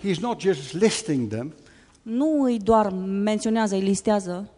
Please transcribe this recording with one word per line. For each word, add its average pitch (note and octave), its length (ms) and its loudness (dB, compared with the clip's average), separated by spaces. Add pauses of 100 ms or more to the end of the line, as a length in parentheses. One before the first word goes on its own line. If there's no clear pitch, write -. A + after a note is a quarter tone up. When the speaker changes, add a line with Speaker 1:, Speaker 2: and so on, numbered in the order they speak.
Speaker 1:
He's F3+ 140 0
not A3+ 220 -4
just D3+ 320 -2
listing D#3 560 0
them, A#2+ 240 -8 (480)
Speaker 2:
Nu C#4+ 420 0
îi A#3+ 160 2
doar G#3+ 300 4 (340)
menționează, G#3+ 520 0
îi F#3+ 60 0
listează G3 760 0